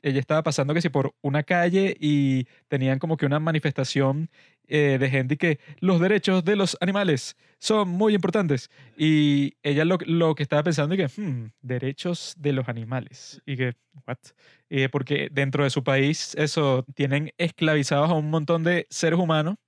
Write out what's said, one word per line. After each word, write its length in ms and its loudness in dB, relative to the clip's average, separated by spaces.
ella 180 0
estaba 220 0
pasando 320 -2
que 80 0
si 80 -2
por 320 0
una 220 -2
calle 560 2
y 460 2
tenían 300 0
como 180 -2
que 100 -2
una 140 0
manifestación, 880 -2
eh, 320 2
de 100 2
gente 240 0
y 40 -2
que, 220 0
"Los 200 4
derechos 440 2
de 120 2
los 240 0
animales 560 -2
son 300 0
muy 260 2
importantes". 560 0
Y 680 2
ella 220 0
lo, 220 2
lo 280 2
que 100 -4
estaba 200 0
pensando 300 0
y 40 0
que, 100 0
"Hmm, 440 -6
derechos 760 -6
de 140 -2
los 160 -2
animales". 760 -10
Y 100 -6
que, 180 -2
"What?". 120 -10
Eh, 200 0
porque 420 -2
dentro 320 0
de 60 2
su 140 -2
país, 540 0
eso, 460 0
tienen 440 -2
esclavizados 720 0
a 40 2
un 160 -2
montón 340 0
de 260 0
seres 300 0
humanos 360 0